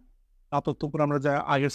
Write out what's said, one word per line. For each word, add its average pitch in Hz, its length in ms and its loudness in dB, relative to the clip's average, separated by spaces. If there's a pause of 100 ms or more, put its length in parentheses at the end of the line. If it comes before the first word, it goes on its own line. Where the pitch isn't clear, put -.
(520)
তাপতত্ত্ব 143 380 -2
উপর 156 160 -2
আমরা 143 200 2
যা 143 80 2 (200)
আগের 139 220 2